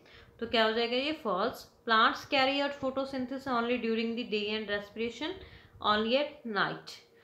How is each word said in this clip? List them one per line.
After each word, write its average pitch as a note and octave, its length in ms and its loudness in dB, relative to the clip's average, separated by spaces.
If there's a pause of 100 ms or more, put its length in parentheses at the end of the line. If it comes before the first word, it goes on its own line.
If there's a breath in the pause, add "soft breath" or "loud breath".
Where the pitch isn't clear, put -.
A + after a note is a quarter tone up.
(400 loud breath)
तो A3+ 80 -6
क्या A3+ 180 4
हो A3 60 4
जाएगा A#3 260 0
ये C#4+ 140 0 (120)
फॉल्स। G#3+ 420 -2 (240)
Plants A3+ 420 4
carry C#4 300 4
out C#4+ 180 -2
photosynthesis C4 760 -4
only A#3+ 300 0
during A3+ 320 0
the A#3 160 -4
day G#3 140 -2 (100)
and G#3+ 160 -4
respiration A#3 600 -4 (580 loud breath)
only A3 260 2
at C#4+ 380 -2
night। D#3+ 400 -2 (280 soft breath)